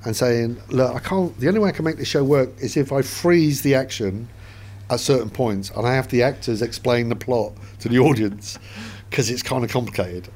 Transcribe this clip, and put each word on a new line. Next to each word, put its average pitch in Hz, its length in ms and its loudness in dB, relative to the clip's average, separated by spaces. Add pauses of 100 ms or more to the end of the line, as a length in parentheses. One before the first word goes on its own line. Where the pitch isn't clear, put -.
and 113 100 -2
saying, 120 440 0 (100)
"Look, 127 260 2
I 127 60 -4
can't, 185 400 -2
the 131 80 2
only 202 100 2
way 202 120 4
I - 20 -2
can 156 120 -4
make 160 120 0
this 139 100 -6
show 143 160 2
work 135 280 4 (100)
is 127 160 -2
if 143 160 2
I 139 100 2
freeze 156 600 4
the 139 120 4
action 117 540 -2 (600)
at 120 120 0
certain 123 300 2
points 101 460 -2
and 107 80 -2
I 127 120 2
have 131 100 0
the 120 160 2
actors 120 400 0
explain 120 460 0
the 117 80 0
plot 107 380 -2 (260)
to - 80 -4
the 120 100 4
audience, 107 580 2 (540)
'cause 127 180 0
it's 123 140 -4
kinda 127 240 -2
complicated." 101 680 -4